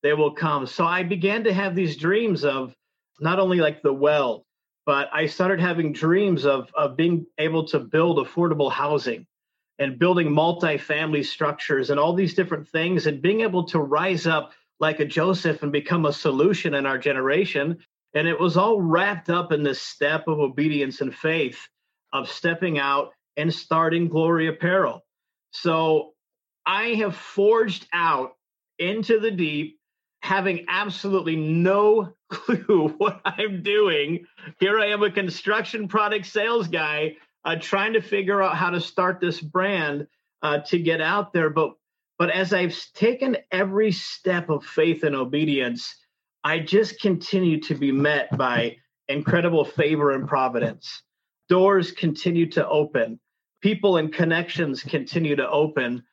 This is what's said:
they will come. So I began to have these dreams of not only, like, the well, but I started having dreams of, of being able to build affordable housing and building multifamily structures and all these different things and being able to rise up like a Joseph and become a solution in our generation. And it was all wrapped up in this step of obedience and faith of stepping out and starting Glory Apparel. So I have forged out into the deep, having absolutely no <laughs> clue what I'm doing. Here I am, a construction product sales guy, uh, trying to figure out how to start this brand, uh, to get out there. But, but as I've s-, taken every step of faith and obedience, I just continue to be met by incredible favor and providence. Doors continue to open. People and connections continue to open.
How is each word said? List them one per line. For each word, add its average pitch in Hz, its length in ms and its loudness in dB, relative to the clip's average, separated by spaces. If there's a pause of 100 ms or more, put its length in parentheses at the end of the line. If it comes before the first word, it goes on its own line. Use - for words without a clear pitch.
they 147 80 4
will 147 180 2
come. 147 340 -2
So 165 220 -2
I 180 160 0
began 196 400 -2
to 214 100 2
have 190 220 -2
these 170 220 -2
dreams 180 480 0
of 135 280 -2 (460)
not 170 220 0
only, 185 180 2
like, 151 240 0
the 143 100 4
well, 139 540 2 (400)
but 143 260 0
I 156 140 0
started 185 320 0
having 165 340 0
dreams 165 540 2
of, 135 280 0
of 143 220 0
being 165 300 2 (100)
able 156 300 0
to 147 140 -2
build 156 380 2
affordable 147 520 0
housing 135 560 -2 (540)
and 135 180 -4
building 175 300 4
multifamily 151 960 0
structures 147 640 -2
and 143 80 2
all 160 160 2
these 180 200 0
different 175 340 -2
things 165 400 0
and 143 120 -4
being 196 200 2
able 185 240 0
to 165 160 -2
rise 156 440 0
up 156 280 -2 (260)
like 156 220 0
a 147 40 2
Joseph 165 600 0
and 143 80 -2
become 156 340 0
a 147 60 2
solution 151 640 2
in 139 120 0
our 135 100 0
generation. 143 840 0 (360)
And 156 140 0
it 165 100 -2
was 170 180 2
all 208 240 4
wrapped 175 500 0
up 170 200 0
in 147 140 0
this 135 160 -2
step 156 480 -2
of 151 100 -2
obedience 143 640 0
and 135 120 -4
faith 156 460 -2 (540)
of 139 180 -6
stepping 170 480 -2
out 139 320 0 (260)
and 160 160 0
starting 165 560 0
Glory 160 380 2
Apparel. 170 580 0 (460)
So 160 640 0 (500)
I 214 300 -2
have 208 220 -2
forged 214 760 0
out 160 440 0 (420)
into 214 400 0
the 220 140 0
deep, 156 420 -4 (460)
having 185 480 -2
absolutely 185 680 -2
no 185 840 2
<laughs> - 80 -20
clue 170 600 0 (100)
what - 260 -2
I'm 196 380 -4
doing. 175 640 0 (320)
Here 202 200 2
I 214 80 2
am, 208 160 0
a 208 80 2
construction 202 800 -4
product 208 380 0
sales 214 420 0
guy, 156 480 -2 (280)
uh, 165 120 -2
trying 196 380 -2
to 220 80 4
figure 202 400 0
out 165 140 2
how 175 140 0
to 175 100 -2
start 185 400 -2
this 175 200 -2
brand, 156 680 -2 (340)
uh, 147 160 0
to 160 200 -2
get 160 220 0
out 185 320 -2
there. 165 160 2
But, 151 260 0 (440)
but 170 120 0
as 185 220 0
I've 180 200 0
s-, - 180 -14
taken 247 480 0 (120)
every 196 420 0
step 175 580 -4
of 147 140 -2
faith 160 400 0
and 147 100 0
obedience, 131 800 -2 (500)
I 156 140 -2
just 208 420 0
continue 180 640 0
to - 120 -4
be 139 180 0
met 139 440 0
by 120 400 0 (320)
incredible 165 560 2
favor 151 460 0
and 135 180 -4
providence. 120 760 -2 (460)
Doors 185 440 4
continue 165 580 0
to - 180 0
open. 139 520 0 (420)
People 202 340 2
and 156 160 0
connections 165 680 -2
continue 147 540 -2
to 131 120 -2
open. 131 540 0 (100)